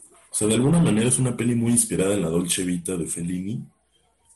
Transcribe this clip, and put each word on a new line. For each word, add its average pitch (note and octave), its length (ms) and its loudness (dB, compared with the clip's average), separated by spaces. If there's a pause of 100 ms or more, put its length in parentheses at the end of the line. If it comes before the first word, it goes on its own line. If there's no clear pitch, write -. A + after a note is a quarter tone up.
(320)
o - 40 -6
sea, G#2 120 0
de A2 80 2
alguna C#3+ 260 4
manera A2 280 2
es B2+ 100 0
una B2+ 180 0
peli A#2+ 160 0
muy A#2 200 2
inspirada G2 420 0
en G2+ 80 0
la E2 60 -2
Dolce F2 340 0
Vita F2+ 340 -4
de D#2+ 80 -4
Fellini, F2+ 580 -6 (720)